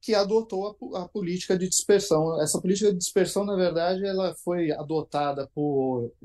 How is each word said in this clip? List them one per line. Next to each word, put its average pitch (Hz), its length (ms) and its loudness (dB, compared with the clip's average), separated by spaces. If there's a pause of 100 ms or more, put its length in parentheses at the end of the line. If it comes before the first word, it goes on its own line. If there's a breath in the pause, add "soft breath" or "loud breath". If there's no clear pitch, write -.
que 220 120 -2
adotou 202 540 0
a - 60 -10
po-, - 220 -12
a 185 120 -6
política 180 500 -2
de 185 100 0
dispersão. 165 720 2
Essa - 200 -2
política 202 300 2
de 180 60 2
dispersão, 190 460 0
na 202 120 -2
verdade, 180 500 0
ela 190 300 -2
foi 175 360 0
adotada 143 840 -2
por, 131 580 0 (140)